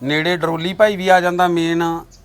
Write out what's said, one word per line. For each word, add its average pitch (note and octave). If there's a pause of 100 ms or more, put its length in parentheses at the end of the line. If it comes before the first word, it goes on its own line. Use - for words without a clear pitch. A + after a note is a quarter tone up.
ਨੇੜੇ D#3
ਡਰੋਲੀ E3
ਭਾਈ G#3+
ਵੀ F#3
ਆ F#3
ਜਾਂਦਾ, F3+
ਮੇਨ E3 (240)